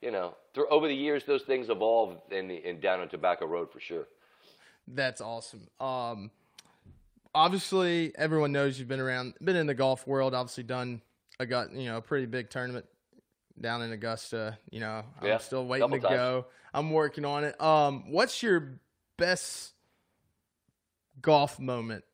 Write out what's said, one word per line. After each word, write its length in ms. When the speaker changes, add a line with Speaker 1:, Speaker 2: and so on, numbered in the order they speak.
Speaker 1:
you 120
know, 240
through, 140
over 180
the 80
years, 300
those 180
things 260
evolve 480
in, 220
in, 280
down 200
on 80
Tobacco 380
Road 260
for 80
sure. 260
Speaker 2:
That's 320
awesome. 480
Um, 520
obviously, 840
everyone 340
knows 280
you've 100
been 120
around, 340
been 120
in 100
the 80
golf 320
world. 280
Obviously, 300
done 380
a 80
got, 260
you 120
know, 140
a 40
pretty 240
big 240
tournament 360
down 220
in 100
Augusta. 680
You 100
know, 240
I'm 60
Speaker 1:
Yeah, 120
Speaker 2:
still 280
waiting 220
Speaker 1:
couple 100
Speaker 2:
to 40
Speaker 1:
times. 140
Speaker 2:
go. 300
I'm 180
working 340
on 200
it. 160
Um, 500
what's 320
your 380
best 580
golf 400
moment? 540